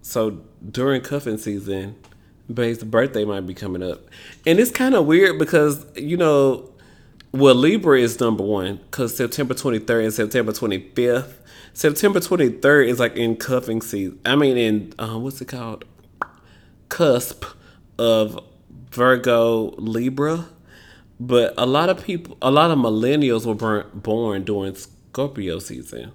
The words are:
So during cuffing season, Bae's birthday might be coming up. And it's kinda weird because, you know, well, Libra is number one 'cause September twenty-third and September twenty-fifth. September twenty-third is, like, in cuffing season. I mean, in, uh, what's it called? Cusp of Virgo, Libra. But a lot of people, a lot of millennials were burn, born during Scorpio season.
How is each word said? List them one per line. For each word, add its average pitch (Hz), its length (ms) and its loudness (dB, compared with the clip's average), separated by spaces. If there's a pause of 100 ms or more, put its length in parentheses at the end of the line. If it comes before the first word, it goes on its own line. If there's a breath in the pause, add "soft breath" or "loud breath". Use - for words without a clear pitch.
So 110 400 -4 (300)
during 131 300 0
cuffing 131 360 -6
season, 101 580 -8 (560 soft breath)
Bae's 117 320 -4
birthday 113 420 0
might 101 160 -6
be 92 120 -10
coming 92 300 -8
up. 90 220 -10 (400 loud breath)
And 170 140 4
it's 247 120 2
kinda 254 320 2
weird 165 340 4
because, 151 480 0 (100)
you 156 220 -6
know, 143 540 2 (600 soft breath)
well, 135 220 8
Libra 156 460 4
is 113 200 0
number 110 240 0
one 101 360 -2 (100)
'cause 117 260 -4
September 127 380 -4
twenty-third 113 520 0
and 110 80 -2
September 110 380 -2
twenty-fifth. 120 880 -2 (340 loud breath)
September 180 460 2
twenty-third 143 680 4
is, 123 100 0
like, 120 160 0
in 113 200 0
cuffing 117 460 -4
season. 95 440 -6
I 127 100 2
mean, 139 220 4
in, 107 400 0
uh, 113 220 -8
what's 135 220 -8
it 123 60 -14
called? 117 380 -12 (1040 soft breath)
Cusp - 560 0 (520 soft breath)
of 110 420 2 (520)
Virgo, 120 840 2
Libra. 131 720 -4 (720 soft breath)
But 123 380 2
a 123 80 0
lot 147 240 2
of 185 140 -2
people, 175 380 -8
a 131 80 2
lot 156 220 6
of 151 80 2
millennials 120 640 2
were 113 80 -2
burn, 107 400 -2
born 107 500 -2
during 98 320 -4
Scorpio 110 840 -8
season. 60 560 -14